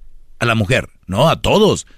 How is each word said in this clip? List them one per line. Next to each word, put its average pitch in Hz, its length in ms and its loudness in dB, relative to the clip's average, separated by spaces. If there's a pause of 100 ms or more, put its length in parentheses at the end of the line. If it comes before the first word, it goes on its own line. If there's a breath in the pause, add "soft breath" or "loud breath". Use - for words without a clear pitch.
(380)
a 117 80 -4
la 117 80 2
mujer? 113 360 -2 (180)
No, 120 220 2
a 131 120 -2
todos. 190 460 2 (100)